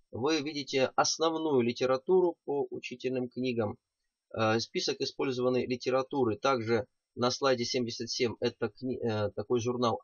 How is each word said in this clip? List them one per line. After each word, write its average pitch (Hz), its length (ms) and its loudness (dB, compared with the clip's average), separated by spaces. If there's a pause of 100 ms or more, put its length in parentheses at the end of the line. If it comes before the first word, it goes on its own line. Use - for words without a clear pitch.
(120)
вы 147 300 0
видите 139 540 -2
основную 156 680 2
литературу 131 840 2
по 139 260 -2
учительным 127 600 -6
книгам, 117 480 -2 (600)
э, 110 220 2
список 147 400 -4
использованной 127 640 0
литературы. 127 720 0
Также 113 500 2 (300)
на 123 140 2
слайде 127 340 2
семьдесят 120 460 -4
семь 117 300 0
это 117 280 -2
кни-, 127 340 -6
э, 107 280 0
такой 113 300 -2
журнал 117 440 0